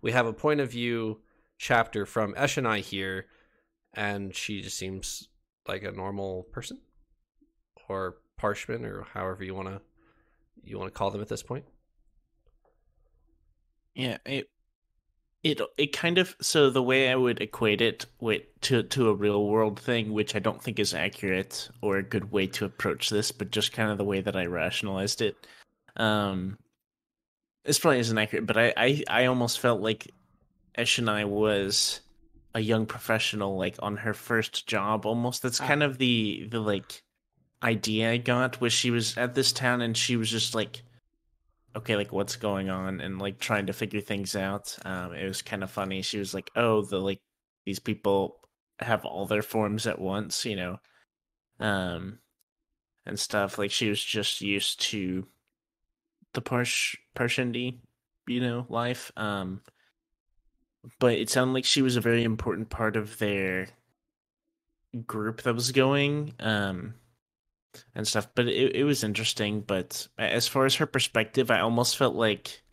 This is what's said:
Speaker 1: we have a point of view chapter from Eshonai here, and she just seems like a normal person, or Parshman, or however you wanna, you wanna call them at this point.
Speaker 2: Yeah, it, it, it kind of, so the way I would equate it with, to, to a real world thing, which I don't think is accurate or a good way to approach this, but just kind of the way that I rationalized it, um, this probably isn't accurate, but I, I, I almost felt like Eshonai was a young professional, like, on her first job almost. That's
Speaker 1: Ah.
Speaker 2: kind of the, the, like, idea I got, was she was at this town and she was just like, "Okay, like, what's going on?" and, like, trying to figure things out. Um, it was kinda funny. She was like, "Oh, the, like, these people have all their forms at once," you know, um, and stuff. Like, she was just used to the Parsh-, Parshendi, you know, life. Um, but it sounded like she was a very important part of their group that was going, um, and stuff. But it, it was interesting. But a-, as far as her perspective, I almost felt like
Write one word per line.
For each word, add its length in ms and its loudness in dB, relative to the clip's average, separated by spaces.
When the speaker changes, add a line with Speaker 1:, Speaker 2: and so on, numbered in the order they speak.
Speaker 1:
we 100 0
have 140 4
a 80 -2
point 260 2
of 100 -2
view 520 -4
chapter 460 2
from 300 -2
Eshonai 460 0
here, 480 -6
and 400 -4
she 260 -6
just 160 -10
seems 520 -10
like 160 -6
a 100 -8
normal 520 -6
person, 340 -12
or 300 -6
Parshman, 460 -4
or 200 -10
however 300 -6
you 100 -8
wanna, 260 -8
you 160 -12
wanna 120 -8
call 200 -2
them 120 -8
at 60 -10
this 140 -6
point. 220 -10
Speaker 2:
Yeah, 300 -2
it, 240 -6
it, 180 2
it 160 0
kind 260 2
of, 220 2
so 300 6
the 120 4
way 280 4
I 40 4
would 280 2
equate 400 2
it 240 2
with, 220 0
to, 220 4
to 260 4
a 40 6
real 320 4
world 320 4
thing, 340 0
which 220 0
I 40 0
don't 240 -2
think 160 -4
is 160 2
accurate 760 -2
or 160 2
a 40 0
good 300 -4
way 140 2
to 180 -4
approach 460 -2
this, 200 0
but 200 -8
just 220 0
kind 180 0
of 80 -2
the 60 0
way 180 0
that 140 -2
I 100 0
rationalized 760 -2
it, 260 -2
um, 640 0
this 140 2
probably 200 4
isn't 180 2
accurate, 300 2
but 100 2
I, 200 6
I, 320 4
I 180 4
almost 340 2
felt 220 4
like 280 -2
Eshonai 500 2
was 720 2
a 60 0
young 260 2
professional, 720 -2
like, 220 -2
on 180 -4
her 160 -2
first 520 -2
job 380 0
almost. 380 -2
That's 180 -2
Speaker 1:
Ah. 60 -4
Speaker 2:
kind 160 4
of 160 0
the, 520 2
the, 100 -2
like, 420 -2
idea 500 2
I 40 2
got, 440 0
was 120 2
she 180 2
was 280 0
at 160 0
this 180 2
town 300 0
and 140 0
she 200 0
was 140 0
just 240 -2
like, 280 -4
"Okay, 200 0
like, 160 -2
what's 240 -2
going 340 -2
on?" 300 -4
and, 180 -6
like, 200 -6
trying 280 0
to 60 -4
figure 280 -4
things 340 -6
out. 500 -4
Um, 300 -6
it 120 -6
was 160 -6
kinda 240 -6
funny. 360 -4
She 160 -4
was 160 -4
like, 220 -8
"Oh, 260 4
the, 180 -2
like, 200 -2
these 140 -4
people 640 0
have 240 0
all 220 -6
their 160 0
forms 440 0
at 120 -2
once," 460 -4
you 120 -4
know, 240 -6
um, 580 -2
and 120 -6
stuff. 400 -2
Like, 120 0
she 180 0
was 140 0
just 380 -2
used 400 -2
to 360 -4
the 80 -2
Parsh-, 540 -2
Parshendi, 640 -2
you 140 -2
know, 280 -2
life. 480 -4
Um, 460 -4
but 160 6
it 160 0
sounded 240 4
like 100 0
she 160 4
was 160 4
a 40 4
very 240 4
important 440 -2
part 280 0
of 220 -4
their 500 0
group 360 -4
that 120 2
was 180 -2
going, 680 2
um, 540 -2
and 120 -4
stuff. 280 0
But 140 2
it, 280 2
it 80 2
was 200 2
interesting. 560 -2
But 480 -2
a-, 40 -2
as 260 2
far 180 4
as 80 4
her 120 2
perspective, 640 2
I 80 4
almost 360 2
felt 200 4
like 460 0